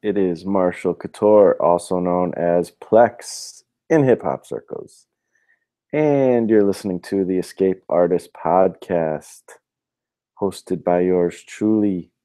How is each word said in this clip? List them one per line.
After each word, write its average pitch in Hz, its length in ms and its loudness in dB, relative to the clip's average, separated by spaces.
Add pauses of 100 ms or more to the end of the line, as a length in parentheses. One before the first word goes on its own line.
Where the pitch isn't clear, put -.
It 101 140 -2
is 90 280 -2
Marshall 92 500 -2
Couture, 104 640 2
also 87 380 0
known 90 380 -2
as 87 340 0
Plex - 920 -2 (260)
in 156 140 2
hip-hop 87 420 -2
circles. - 640 -14 (840)
And 135 560 2
you're 107 140 4
listening 95 380 -2
to 98 240 -2
the 92 140 -2
Escape 92 500 -2
Artist 90 460 0
Podcast, 85 1080 -2 (1000)
hosted 92 440 -6
by 90 160 2
yours 90 420 -2
truly. 104 720 -4 (120)